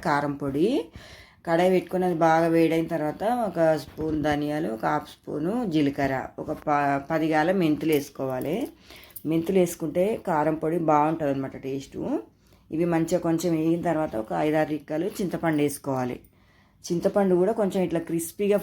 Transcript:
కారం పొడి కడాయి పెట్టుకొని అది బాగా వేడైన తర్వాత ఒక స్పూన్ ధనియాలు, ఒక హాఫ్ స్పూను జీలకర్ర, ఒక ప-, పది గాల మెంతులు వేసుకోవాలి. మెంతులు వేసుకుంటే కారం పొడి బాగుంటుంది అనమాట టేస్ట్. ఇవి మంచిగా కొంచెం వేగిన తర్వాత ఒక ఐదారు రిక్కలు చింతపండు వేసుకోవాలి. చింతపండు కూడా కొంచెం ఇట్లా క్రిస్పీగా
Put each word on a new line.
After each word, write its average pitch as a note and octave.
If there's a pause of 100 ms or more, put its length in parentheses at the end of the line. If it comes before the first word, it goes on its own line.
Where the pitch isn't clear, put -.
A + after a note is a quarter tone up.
కారం D3
పొడి C#3+ (760)
కడాయి F3
పెట్టుకొని F3+
అది E3+ (100)
బాగా E3
వేడైన E3
తర్వాత D3+ (220)
ఒక F3 (240)
స్పూన్ D#3
ధనియాలు, D3
ఒక -
హాఫ్ D3+
స్పూను D3+ (180)
జీలకర్ర, C#3 (220)
ఒక - (160)
ప-, C#3+ (100)
పది D#3+
గాల D#3 (100)
మెంతులు D#3
వేసుకోవాలి. C3 (760)
మెంతులు E3
వేసుకుంటే E3+ (240)
కారం D#3
పొడి D#3+ (140)
బాగుంటుంది D3+
అనమాట C3+
టేస్ట్. C3+ (720)
ఇవి E3+
మంచిగా E3
కొంచెం E3+
వేగిన E3
తర్వాత D#3
ఒక A2+
ఐదారు D3+
రిక్కలు D#3 (100)
చింతపండు E3
వేసుకోవాలి. C3+ (680)
చింతపండు F#3+
కూడా F#3
కొంచెం G3
ఇట్లా -
క్రిస్పీగా G3